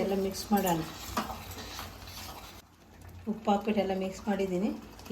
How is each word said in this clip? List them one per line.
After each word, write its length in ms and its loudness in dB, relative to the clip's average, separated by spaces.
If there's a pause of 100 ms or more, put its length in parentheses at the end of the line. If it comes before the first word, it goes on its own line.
ಎಲ್ಲ 120 4 (120)
ಮಿಕ್ಸ್ 260 -4
ಮಾಡೋಣ. 280 6 (2500)
ಉಪ್ಪು 200 -6
ಹಾಕ್ಬಿಟ್ಟು 320 4
ಎಲ್ಲ 200 2
ಮಿಕ್ಸ್ 240 -6
ಮಾಡಿದ್ದೀನಿ. 420 4 (420)